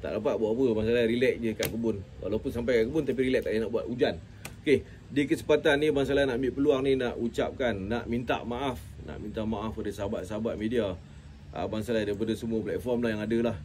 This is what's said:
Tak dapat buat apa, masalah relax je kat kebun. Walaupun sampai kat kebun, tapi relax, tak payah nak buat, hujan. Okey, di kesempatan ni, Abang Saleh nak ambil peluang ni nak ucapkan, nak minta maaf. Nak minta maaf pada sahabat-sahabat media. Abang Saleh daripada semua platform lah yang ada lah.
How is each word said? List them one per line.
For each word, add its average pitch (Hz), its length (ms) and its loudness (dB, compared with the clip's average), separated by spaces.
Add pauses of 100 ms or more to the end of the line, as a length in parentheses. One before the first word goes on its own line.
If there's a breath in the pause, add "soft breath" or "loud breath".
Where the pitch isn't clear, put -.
Tak 80 160 -2
dapat 113 240 2
buat 107 80 4
apa, 113 320 4
masalah 117 240 4
relax 123 320 4
je 113 160 0
kat 110 160 0
kebun. 110 320 -2 (160)
Walaupun 110 320 -2
sampai 117 320 2
kat - 80 6
kebun, 156 160 0
tapi 127 240 0
relax, 123 160 2
tak 101 80 0
payah 110 80 2
nak 110 80 -4
buat, 113 160 -2
hujan. 117 320 0 (480 loud breath)
Okey, 131 160 6 (320 loud breath)
di 143 160 4
kesempatan 151 480 4
ni, 151 160 4
Abang 139 80 4
Saleh 139 240 4
nak 127 160 0
ambil 127 80 2
peluang 139 320 4
ni 135 160 4
nak 120 160 0
ucapkan, 110 640 -2
nak 101 320 -2
minta 120 320 -2
maaf. 123 400 -4 (240)
Nak 78 160 -10
minta 110 240 -4
maaf 110 320 -4
pada 101 80 -4
sahabat-sahabat 101 720 -4
media. 107 400 0 (560 loud breath)
Abang 104 320 -4
Saleh 110 160 2
daripada 104 320 0
semua 113 240 -2
platform 117 400 -2
lah 117 160 0
yang 107 80 -2
ada 113 160 2 (160)
lah. - 100 -8